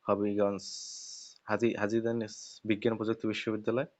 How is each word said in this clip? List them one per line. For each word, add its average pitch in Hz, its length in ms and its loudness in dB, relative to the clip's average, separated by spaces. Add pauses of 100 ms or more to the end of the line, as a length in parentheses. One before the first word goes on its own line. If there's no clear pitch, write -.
হবিগঞ্জ, 101 580 2 (840)
হাজি, 110 280 4
হাজী 104 260 2
দানেশ 117 320 -2 (320)
বিজ্ঞান 110 280 2
ও 107 40 -2
প্রযুক্তি 113 300 0
বিশ্ববিদ্যালয়। 110 600 0 (120)